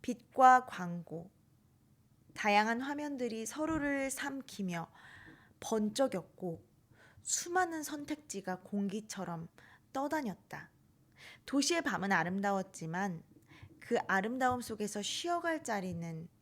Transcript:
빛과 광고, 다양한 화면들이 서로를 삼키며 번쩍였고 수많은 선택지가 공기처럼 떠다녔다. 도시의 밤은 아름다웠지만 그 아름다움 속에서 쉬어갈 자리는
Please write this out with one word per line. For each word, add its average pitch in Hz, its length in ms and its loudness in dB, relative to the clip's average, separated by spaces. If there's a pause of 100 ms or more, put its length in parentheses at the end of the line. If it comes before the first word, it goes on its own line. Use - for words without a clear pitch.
빛과 254 640 8
광고, 175 640 -8 (1080)
다양한 214 400 6
화면들이 262 640 -2
서로를 285 640 0
삼키며 233 800 -6 (720)
번쩍였고 214 1040 -2 (580)
수많은 349 640 -2
선택지가 294 760 -6
공기처럼 196 880 -6 (420)
떠다녔다. 269 760 -4 (760)
도시의 285 360 2
밤은 196 320 0
아름다웠지만 185 1080 0 (600)
그 - 160 0 (100)
아름다움 247 540 2
속에서 208 400 -4
쉬어갈 339 640 -2
자리는 170 640 -4 (120)